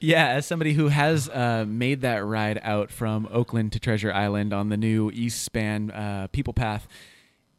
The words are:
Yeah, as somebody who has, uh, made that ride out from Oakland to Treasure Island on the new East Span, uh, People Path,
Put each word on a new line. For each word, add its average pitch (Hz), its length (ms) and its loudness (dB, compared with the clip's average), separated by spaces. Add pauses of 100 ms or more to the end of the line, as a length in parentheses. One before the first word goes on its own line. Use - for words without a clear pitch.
Yeah, 160 260 4
as 135 180 0
somebody 160 280 0
who 151 160 4
has, 147 400 2
uh, 117 360 0
made 123 360 0
that 113 240 0
ride 107 380 0
out 104 280 0
from 110 400 -2
Oakland 113 400 0
to - 80 -4
Treasure 107 320 0
Island 101 400 0
on 101 160 0
the 104 100 0
new 110 340 2
East 117 300 -4
Span, 107 500 -2
uh, 101 420 -6
People 139 200 -2
Path, 107 320 -2 (720)